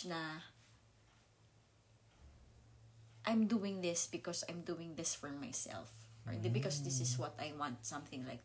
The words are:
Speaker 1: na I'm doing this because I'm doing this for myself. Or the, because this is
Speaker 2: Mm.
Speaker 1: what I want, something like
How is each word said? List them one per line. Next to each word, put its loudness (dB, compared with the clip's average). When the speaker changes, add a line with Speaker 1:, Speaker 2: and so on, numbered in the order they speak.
Speaker 1:
na -2
I'm 8
doing 4
this 4
because -2
I'm -4
doing -4
this 2
for -4
myself. -6
Or -6
the, 0
because 2
this 0
is 2
Speaker 2:
Mm. 0
Speaker 1:
what -2
I -4
want, -2
something -4
like -6